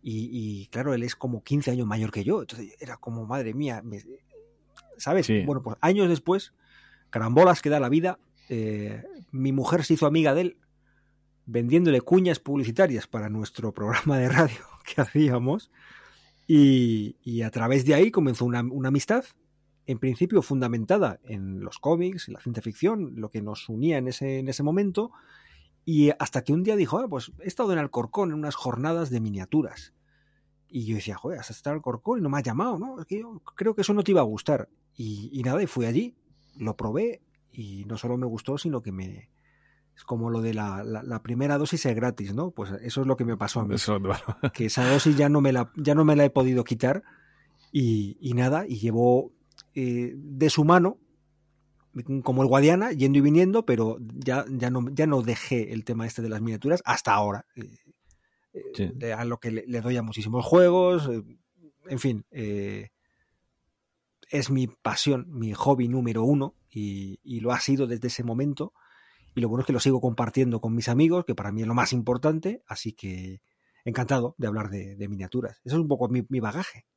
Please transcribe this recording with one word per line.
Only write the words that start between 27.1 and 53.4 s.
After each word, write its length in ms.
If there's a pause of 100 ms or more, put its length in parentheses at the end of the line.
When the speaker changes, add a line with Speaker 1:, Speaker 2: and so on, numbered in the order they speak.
Speaker 1:
he 40
estado 260
en 60
Alcorcón 500
en 60
unas 200
jornadas 560
de 100
miniaturas". 720 (720)
Y 200
yo 80
decía, 200
"Joder, 240
has 120
estado 240
en 20
Alcorcón 400
y 60
no 60
me 100
has 40
llamado, 360
¿no? 200
Es 60
que 140
yo 200 (160)
creo 200
que 60
eso 120
no 100
te 80
iba 100
a 20
gustar". 440 (300)
Y, 340
y 120
nada, 180
y 60
fui 180
allí, 300 (420)
lo 180
probé 460 (300)
y 340
no 140
solo 180
me 80
gustó, 320
sino 240
que 100
me... 380 (680)
Es 80
como 280
lo 100
de 140
la, 280
la, 200
la 180
primera 380
dosis 260
es 100
gratis, 380
¿no? 160
Pues 220 (100)
eso 200
es 60
lo 80
que 100
me 120
pasó 220
a 60
mí. 100
Speaker 2:
Eso, 240
<laughs> 540
Speaker 1:
Que 120
esa 240
dosis 260
ya 140
no 120
me 120
la, 220
ya 180
no 100
me 120
la 100
he 60
podido 320
quitar 400 (680)
y, 480
y 140
nada, 340
y 120
llevo, 520 (440)
eh, 400
de 340
su 160
mano, 320 (1300)
como 180
el 80
Guadiana, 420
yendo 280
y 20
viniendo, 440